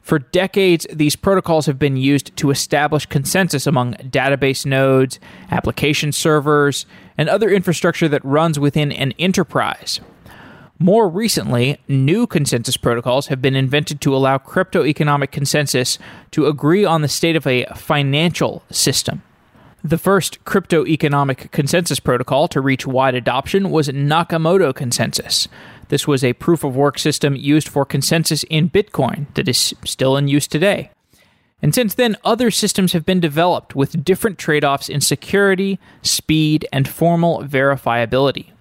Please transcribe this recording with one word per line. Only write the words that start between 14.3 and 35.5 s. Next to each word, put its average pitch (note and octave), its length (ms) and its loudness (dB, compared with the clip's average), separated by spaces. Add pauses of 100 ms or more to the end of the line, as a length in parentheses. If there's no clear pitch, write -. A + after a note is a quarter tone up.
crypto F3+ 480 -2
economic C#3+ 460 0
consensus C#3 680 -2 (320)
to D3+ 160 0
agree D3+ 400 2
on D#3+ 160 2
the D3+ 60 0
state E3 280 0
of D3+ 120 -2
a B2 260 0
financial C#3+ 960 -2
system. - 540 -2 (600)
The E3 160 0
first - 460 0
crypto F3 400 0
economic C#3+ 680 0
consensus D3+ 480 0
protocol C3+ 500 0
to D3 100 -2
reach C3+ 280 -2
wide C3 260 2
adoption B2+ 560 -2
was D3+ 180 2
Nakamoto D#3+ 840 0
Consensus. - 760 -4 (420)
This C#3+ 180 0
was C#3 160 2
a A#2+ 100 2
proof - 300 0
of C3 120 -4
work C#3 220 2
system C#3+ 380 0
used C#3+ 340 0
for C#3 160 0
consensus D#3 640 -2
in D#3+ 220 0
Bitcoin - 640 -2
that F#3+ 120 -2
is - 280 -2 (100)
still C3 320 0
in C#3+ 100 0
use C#3+ 200 0
today. F3+ 420 0 (720)
And D3+ 140 2
since A#3+ 180 0
then, A#3 320 0
other A3+ 240 2
systems F#3+ 440 0
have E3 120 -2
been F#3 140 2
developed E3 560 0
with C#3 280 -2
different F#3 360 0
trade-offs D3 500 0
in C#3+ 120 -4
security, G3 800 0 (220)